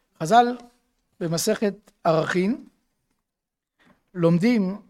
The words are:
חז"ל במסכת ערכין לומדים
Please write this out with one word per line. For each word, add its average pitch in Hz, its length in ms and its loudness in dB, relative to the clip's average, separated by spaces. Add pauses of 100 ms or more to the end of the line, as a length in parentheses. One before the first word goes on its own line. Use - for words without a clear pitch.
(220)
חז"ל 240 360 2 (600)
במסכת 180 720 -4 (120)
ערכין 175 640 -2 (1500)
לומדים 185 760 0